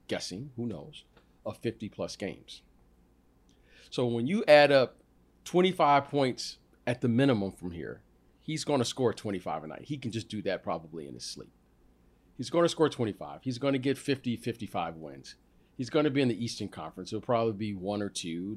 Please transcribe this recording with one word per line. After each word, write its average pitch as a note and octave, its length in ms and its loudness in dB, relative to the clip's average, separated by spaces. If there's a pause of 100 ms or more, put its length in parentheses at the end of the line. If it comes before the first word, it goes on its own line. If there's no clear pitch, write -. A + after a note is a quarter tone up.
guessing, G#2 480 -6
who A#2 80 -6
knows, A#2+ 400 -10 (400)
of G#2 140 -8
fifty G#2+ 320 -6
plus - 260 -6
games. - 460 -10 (1300)
So B2+ 160 0
when A#2 200 0
you G3+ 220 0
add D3 240 10
up C3 240 4 (480)
twenty-five E3+ 640 4
points C3+ 480 0 (300)
at A#2+ 160 -2
the B2+ 60 4
minimum A2+ 440 4
from F2 200 -10
here, B1+ 280 -10 (400)
he's D3+ 240 -6
gonna C#3 220 2
score A#2+ 260 0
twenty-five F2 500 -6
a D#2 40 -12
night. - 180 -12
He C#3+ 140 -6
can B2 120 -6
just A2 200 -8
do G#2 100 -6
that F#2 220 -4
probably D#2+ 440 -8
in C2 60 -14
his A#1+ 140 -14
sleep. - 260 -14 (840)
He's B2+ 100 -8
gonna E3+ 220 2
score D3+ 180 2
twenty-five. E2 540 -4
He's B2 160 -6
gonna C#3 180 0
get C3 220 0
fifty, B2 400 -2
fifty-five F#2 580 -6
wins. D2+ 380 -16 (420)
He's B2 140 -6
gonna D3+ 200 2
be C#3 120 2
in B2+ 60 4
the A#2 160 -2
Eastern G#2+ 240 -6
Conference. F2+ 440 -10
It'll G#2+ 80 -4
probably A2+ 320 0
be G#2 220 -6
one G2+ 260 -4
or G2+ 80 -4
two, F2+ 480 -6